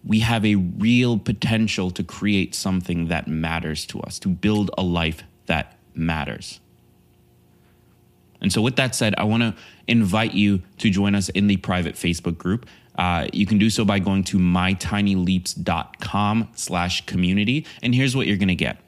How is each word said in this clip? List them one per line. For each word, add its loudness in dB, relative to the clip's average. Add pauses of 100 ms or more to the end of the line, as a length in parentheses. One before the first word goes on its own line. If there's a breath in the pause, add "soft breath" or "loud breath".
we 2
have 0
a 4
real 2
potential 0
to -6
create -2
something -2
that -2
matters -4
to -10
us, -12
to -2
build 2
a 0
life 0 (240)
that -2 (200)
matters. -4 (1800 soft breath)
And 0
so 2
with 0
that 0
said, 0
I 0
wanna 2 (320 loud breath)
invite 2
you 4 (160)
to 2
join 2
us 0
in 2
the 4
private -2
Facebook -2
group. -2 (280 loud breath)
Uh, 0
you 0
can 4
do 4
so 0
by 2
going 2
to -2
my 2
tiny 0
leaps 0
dot -4
com 0
slash -4
community. 0 (160 loud breath)
And 0
here's 2
what 0
you're 2
gonna 2
get. -4